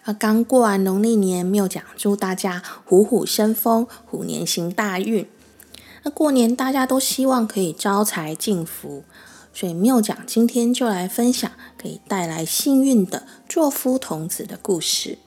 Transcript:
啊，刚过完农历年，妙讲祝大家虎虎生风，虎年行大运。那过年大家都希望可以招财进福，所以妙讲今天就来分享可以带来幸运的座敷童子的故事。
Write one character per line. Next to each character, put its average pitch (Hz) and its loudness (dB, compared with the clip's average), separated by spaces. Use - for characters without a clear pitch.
啊， - -6
刚 220 2
过 254 4
完 202 4
农 190 2
历 226 4
年， 185 2
妙 190 2
讲 - -6
祝 202 0
大 190 -4
家 185 -4
虎 190 6
虎 202 2
生 220 2
风， 226 2
虎 - -8
年 165 -4
行 170 -4
大 190 -4
运。 208 -2
那 294 -6
过 294 0
年 240 4
大 262 -2
家 269 2
都 262 2
希 262 0
望 247 2
可 214 -4
以 175 0
招 202 0
财 160 -4
进 170 -2
福， 143 -14
所 - -8
以 170 -6
妙 226 2
讲 - -4
今 233 2
天 233 0
就 247 0
来 185 -2
分 240 0
享 - -4
可 - -12
以 160 -12
带 185 -2
来 165 -6
幸 269 2
运 247 4
的 - -10
座 311 0
敷 262 -2
童 160 -8
子 - -8
的 - -12
故 175 -2
事。 - -4